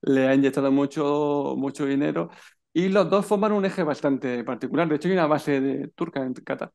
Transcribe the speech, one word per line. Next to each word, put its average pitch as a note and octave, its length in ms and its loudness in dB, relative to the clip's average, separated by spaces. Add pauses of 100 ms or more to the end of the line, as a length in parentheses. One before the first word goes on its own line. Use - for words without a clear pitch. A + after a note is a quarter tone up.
le C3 260 2
ha C3+ 80 4
inyectado C3+ 360 2
mucho, C#3+ 840 0
mucho C3+ 280 -4
dinero. D3+ 440 -2 (440)
Y F3+ 160 2
los F#3+ 200 2
dos G3 160 2
forman G#3 260 0
un G3+ 140 0
eje F#3 180 -2
bastante C3+ 600 -2
particular. B2+ 440 -2
De D3+ 80 0
hecho, D3+ 120 -4
hay F#3+ 60 2
una F3 140 2
base D3 340 0
de, C3+ 280 -2
turca - 360 -6
en B2+ 80 -6
Qatar - 420 -8